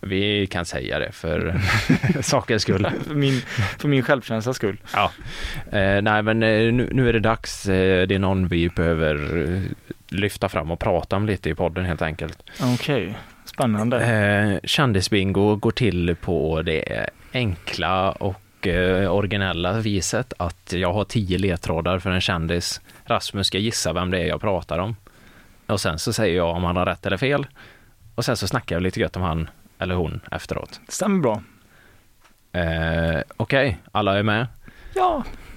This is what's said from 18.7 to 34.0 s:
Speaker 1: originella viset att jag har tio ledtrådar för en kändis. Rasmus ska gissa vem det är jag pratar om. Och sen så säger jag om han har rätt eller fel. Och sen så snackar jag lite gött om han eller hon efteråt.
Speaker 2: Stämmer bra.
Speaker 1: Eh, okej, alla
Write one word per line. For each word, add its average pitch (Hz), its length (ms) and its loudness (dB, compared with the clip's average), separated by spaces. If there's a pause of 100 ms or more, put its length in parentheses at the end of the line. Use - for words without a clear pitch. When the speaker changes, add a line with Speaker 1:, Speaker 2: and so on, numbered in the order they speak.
Speaker 1:
originella 95 580 0
viset 107 680 -2
att - 340 -6
jag 90 200 0
har 101 120 0
tio 90 340 0
ledtrådar 87 600 0
för 92 120 -2
en 90 100 2
kändis. 85 600 -2 (240)
Rasmus 101 420 -2
ska - 120 0
gissa 107 340 -2
vem 90 180 0
det 92 80 0
är 85 80 0
jag 80 140 -2
pratar 90 380 -2
om. 104 180 -2 (680)
Och 104 140 0
sen 80 180 -2
så - 140 -2
säger 98 240 2
jag 85 200 2
om 90 80 0
han 87 120 2
har 90 100 2
rätt 90 200 -4
eller 95 100 0
fel. 139 300 0 (680)
Och 120 100 -2
sen 120 120 0
så 101 100 -4
snackar 104 300 -2
jag 87 60 0
lite 92 180 0
gött 87 160 0
om 92 60 -2
han 80 280 -2 (280)
eller 90 160 -2
hon 85 260 -2 (100)
efteråt. - 580 -8
Speaker 2:
Stämmer 190 340 0
bra. 107 200 0 (1080)
Speaker 1:
Eh, 82 680 0 (160)
okej, 131 420 0 (140)
alla 101 260 2